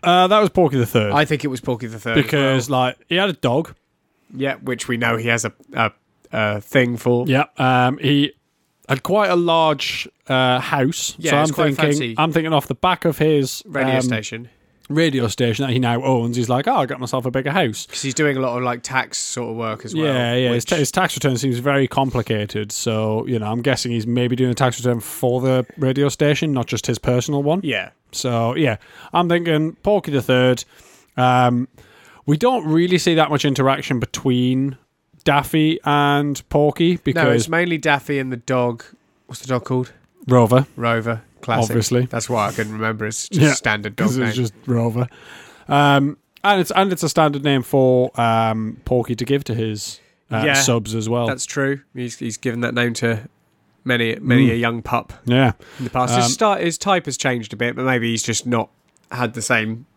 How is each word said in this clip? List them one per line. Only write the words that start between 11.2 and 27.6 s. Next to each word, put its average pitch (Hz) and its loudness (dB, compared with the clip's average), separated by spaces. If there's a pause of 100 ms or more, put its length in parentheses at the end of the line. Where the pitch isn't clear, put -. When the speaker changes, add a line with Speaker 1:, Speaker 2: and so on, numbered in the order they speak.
Speaker 1:
So 143 2
Speaker 2:
it's 156 2
Speaker 1:
I'm 143 -4
Speaker 2:
quite 156 0 (120)
Speaker 1:
thinking, 156 0
Speaker 2:
fancy. 135 -2
Speaker 1:
I'm 160 0
thinking 160 0
off 143 2
the 131 -4
back 185 -2
of 165 0
his, 147 0
Speaker 2:
Radio 131 -2
Speaker 1:
um, 131 0
Speaker 2:
station. 113 -4 (400)
Speaker 1:
radio 139 0
station 117 0
that 127 -2
he 123 2
now 120 0
owns. 120 0
He's 120 0
like, 127 0
"Oh, 262 2
I 147 0
got 127 -8
myself 127 -4
a 127 -2
bigger 131 -4
house." 147 -2
Speaker 2:
'Cause - -10
he's 135 -4
doing 147 0
a 131 -4
lot 123 -2
of, 123 -4
like, 123 -4
tax 123 -2
sort 120 -8
of 110 -8
work 113 -6
as 120 -12
well, 156 0
Speaker 1:
Yeah, 123 0
yeah. 127 2
His 120 0
Speaker 2:
which - -6
Speaker 1:
ta-, 175 0
his 147 0
tax 180 0
return 131 0
seems 120 -2
very 139 0
complicated. 107 -2
So, 110 -2
you 120 -2
know, 107 -4
I'm 117 -4
guessing 127 0
he's 113 -2
maybe 123 0
doing 127 0
a 120 0
tax 123 0
return 120 0
for 123 -2
the 127 0 (100)
radio 139 0
station, 147 0
not 123 -2
just - -4
his 120 -2
personal 135 0
one. 156 0